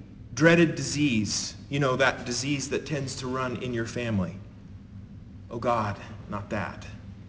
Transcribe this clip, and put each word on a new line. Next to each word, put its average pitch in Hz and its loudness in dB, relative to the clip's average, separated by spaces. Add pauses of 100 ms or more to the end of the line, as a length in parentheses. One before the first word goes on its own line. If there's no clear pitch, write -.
(360)
dreaded 165 8
disease, 131 2 (140)
you 143 0
know, 131 4
that 127 4
disease 123 -2
that 120 0
tends 135 -4
to 131 -6
run 127 -2
in 123 -2
your 113 0
family. 107 0 (1120)
Oh 120 -6
God, 113 2 (320)
not 101 -6
that. 92 -4 (420)